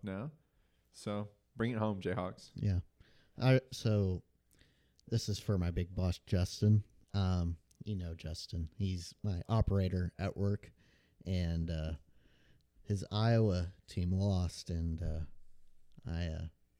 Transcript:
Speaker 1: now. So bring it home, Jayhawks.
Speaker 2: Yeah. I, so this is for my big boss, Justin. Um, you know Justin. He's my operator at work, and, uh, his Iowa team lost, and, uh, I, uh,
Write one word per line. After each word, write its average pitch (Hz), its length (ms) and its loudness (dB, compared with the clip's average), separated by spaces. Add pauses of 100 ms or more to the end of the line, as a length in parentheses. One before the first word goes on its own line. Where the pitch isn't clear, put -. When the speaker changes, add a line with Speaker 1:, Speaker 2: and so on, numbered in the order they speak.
Speaker 1:
now. 107 280 -6 (600)
So 104 380 -6 (260)
bring 117 160 0
it 117 60 -4
home, 107 240 0
Jayhawks. 92 540 -4
Speaker 2:
Yeah. 95 240 2 (640)
I, 131 200 6 (100)
so 101 520 2 (880)
this 113 200 0
is 101 100 -2
for 101 180 0
my 87 140 0
big 90 240 -4
boss, 92 300 0
Justin. 104 580 4 (300)
Um, 90 420 2 (300)
you 107 100 -4
know 85 180 -6
Justin. 82 600 -6
He's 92 380 -4 (100)
my 92 240 -2
operator 95 720 2
at 95 160 -2
work, 101 340 -2 (560)
and, 85 440 0
uh, 80 220 -2 (920)
his 98 260 -2
Iowa 107 600 4 (160)
team 87 240 -2
lost, 95 580 0
and, 82 320 -2
uh, - 1120 -8
I, 85 140 -2
uh, 80 200 -6 (340)